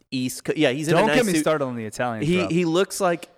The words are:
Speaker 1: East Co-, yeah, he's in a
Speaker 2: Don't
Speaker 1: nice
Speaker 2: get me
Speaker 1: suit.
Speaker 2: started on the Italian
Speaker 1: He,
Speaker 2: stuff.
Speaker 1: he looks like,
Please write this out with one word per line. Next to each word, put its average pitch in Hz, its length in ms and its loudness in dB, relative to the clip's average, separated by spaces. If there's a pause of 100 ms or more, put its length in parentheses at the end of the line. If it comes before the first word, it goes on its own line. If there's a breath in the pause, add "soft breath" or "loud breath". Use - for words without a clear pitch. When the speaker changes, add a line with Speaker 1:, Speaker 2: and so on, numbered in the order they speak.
(100)
Speaker 1:
East 127 340 -6
Co-, - 100 -4
yeah, 147 160 2
he's 147 180 -4
in 165 60 4
a 165 40 6
Speaker 2:
Don't 202 80 4
Speaker 1:
nice 233 100 2
Speaker 2:
get 247 80 4
me 196 80 0
Speaker 1:
suit. 160 80 2
Speaker 2:
started 151 240 0
on 123 120 -6
the 113 100 -6
Italian 113 380 -4
Speaker 1:
He, 180 160 2
Speaker 2:
stuff. 190 100 -2
Speaker 1:
he 170 160 2
looks 180 340 0
like, 175 380 -2